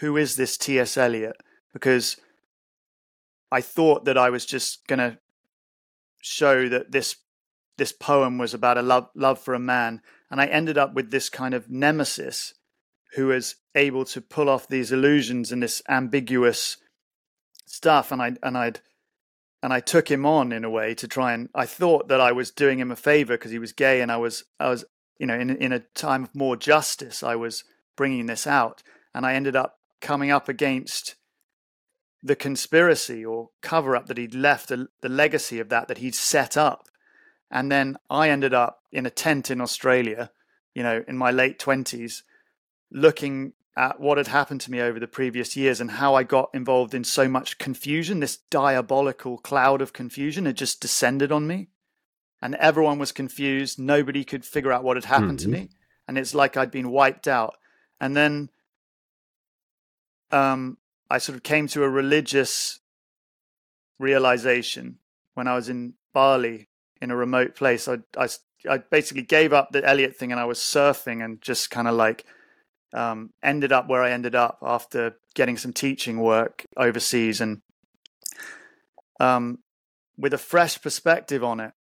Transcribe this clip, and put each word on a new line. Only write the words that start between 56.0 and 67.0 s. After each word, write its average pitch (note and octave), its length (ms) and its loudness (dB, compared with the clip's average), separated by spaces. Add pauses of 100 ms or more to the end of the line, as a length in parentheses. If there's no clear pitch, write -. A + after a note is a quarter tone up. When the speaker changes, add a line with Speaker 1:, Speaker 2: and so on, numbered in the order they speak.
Speaker 1:
And C3 120 -6
it's C3 160 -4
like C#3 220 2
I'd C3 140 0
been B2+ 200 -6
wiped C3+ 360 2
out. B2 300 0 (440)
And C#3 160 -4
then, D3 340 0 (1800)
um, C3 480 0 (320)
I C3 80 2
sort C#3 180 -8
of A#2+ 60 -18
came D3+ 260 0
to D3 140 -2
a C#3 60 4
religious C3+ 920 0 (1200)
realization B2+ 1000 2 (360)
when B2+ 140 -6
I B2 80 0
was A#2+ 120 -4
in B2 260 -8 (180)
Bali B2+ 560 2 (340)